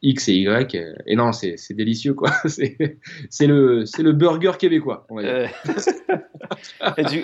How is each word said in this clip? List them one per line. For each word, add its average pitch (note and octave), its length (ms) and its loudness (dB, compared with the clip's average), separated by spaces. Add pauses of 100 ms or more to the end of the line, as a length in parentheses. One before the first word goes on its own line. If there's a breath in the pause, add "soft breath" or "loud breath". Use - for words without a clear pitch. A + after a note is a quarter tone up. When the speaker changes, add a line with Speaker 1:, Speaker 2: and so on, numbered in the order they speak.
Speaker 1:
X C3 280 0
et G2+ 40 4
Y. G2 420 0
Euh, E2 180 -10 (120)
et G#2+ 100 0
non, A#2+ 160 2
c'est, F#2+ 260 -6
c'est - 180 -14
délicieux, A2+ 400 -2
quoi. - 240 0
<laughs> - 80 -2
C'est, D3+ 500 -4 (320 loud breath)
c'est - 180 0
le, C3 380 4
c'est A2 180 -6
le D#3 100 6
burger E3 440 2
québécois, D3+ 520 0
on A2+ 80 -14
va G#2+ 60 -8
dire. A#2 80 -2 (380)
Speaker 2:
Euh. - 480 -2
<laughs> - 800 -8
Et D#3 60 2
du, D#3+ 200 -2